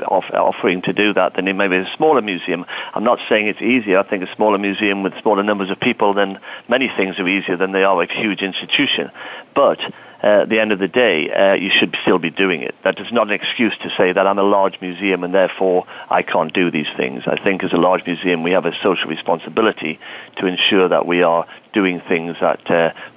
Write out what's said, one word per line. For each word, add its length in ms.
off-, 240
offering 500
to 100
do 220
that 200
than 120
in 100
maybe 200
a 180
smaller 260
museum. 460
I'm 120
not 240
saying 180
it's 160
easier. 380
I 20
think 220
a 100
smaller 240
museum 460
with 180
smaller 220
numbers 260
of 80
people, 360
then 260
many 220
things 320
are 80
easier 280
than 140
they 140
are 100
with 160
a 40
huge 280
institution. 720
But, 240
uh, 180
at 60
the 100
end 140
of 80
the 80
day, 420
uh, 240
you 160
should 320
still 160
be 120
doing 320
it. 200
That 160
is 140
not 160
an 60
excuse 480
to 140
say 140
that 160
I'm 140
a 20
large 380
museum 420
and 100
therefore 540
I 120
can't 300
do 200
these 240
things. 320
I 80
think 260
as 100
a 40
large 280
museum, 380
we 80
have 160
a 160
social 260
responsibility 920
to 80
ensure 420
that 180
we 160
are 240
doing 280
things 400
that, 280
uh, 240